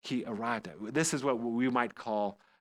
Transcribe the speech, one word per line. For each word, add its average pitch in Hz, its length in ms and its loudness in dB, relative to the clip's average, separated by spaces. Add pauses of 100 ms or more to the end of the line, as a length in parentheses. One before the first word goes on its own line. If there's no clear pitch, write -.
he 120 240 -2
arrived 113 440 -2
at. 101 240 -10
This 160 200 2
is 135 100 -2
what 131 160 2
we 120 300 2
might 123 240 2
call 104 460 -2 (220)